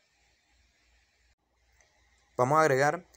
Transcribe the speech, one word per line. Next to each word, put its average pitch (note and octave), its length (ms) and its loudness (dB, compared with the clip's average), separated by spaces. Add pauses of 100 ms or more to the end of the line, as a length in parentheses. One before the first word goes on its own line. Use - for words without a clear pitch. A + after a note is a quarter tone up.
(2250)
Vamos C3+ 240 0
a - 20 4
agregar D3+ 440 0 (120)